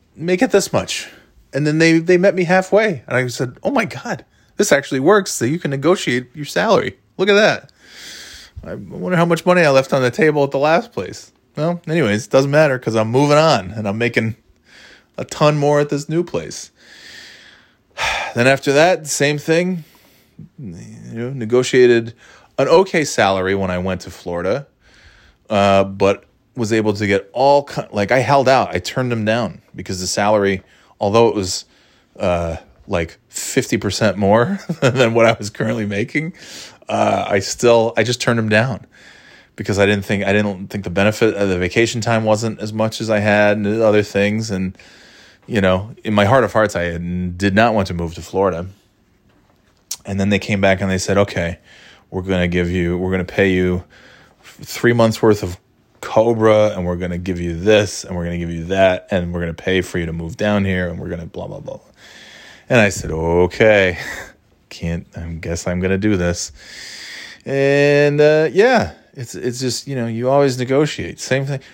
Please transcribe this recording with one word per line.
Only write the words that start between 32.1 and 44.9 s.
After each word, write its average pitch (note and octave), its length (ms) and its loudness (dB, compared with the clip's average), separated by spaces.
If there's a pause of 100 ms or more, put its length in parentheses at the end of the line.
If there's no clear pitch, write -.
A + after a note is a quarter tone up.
uh, E2+ 380 -2 (320)
like, E2+ 300 -4 (100)
fifty - 480 -4
percent G2+ 400 -2
more A2 420 2 (120)
<laughs> E3 100 -6
than A#2+ 340 2
what A2+ 120 4
I A2+ 120 4
was G#2+ 100 -10
currently A2 380 -4
making, B2 480 -6 (540)
uh, G#2 400 0
I G2+ 100 0
still, A2+ 580 2
I A2+ 60 0
just A#2 180 -2
turned A#2 200 0
them A2 80 -2
down G#2+ 360 0 (720)
because G2+ 240 -4
I G2+ 80 4
didn't G2+ 180 0
think, G2+ 200 -2
I G2 80 0
didn't G2+ 380 -2
think G2+ 120 -8
the F#2 80 -8
benefit G#2 440 2
of G2+ 140 0
the F2+ 100 0
vacation A2+ 420 0
time A2 240 0
wasn't A2 340 0
as G#2+ 140 -10
much A2 280 -4
as A2+ 100 -4
I G#2+ 100 2
had G#2 360 2
and G#2+ 240 -2
other G#2+ 220 4
things. G#2 480 -2
And, F#2 260 -6 (720)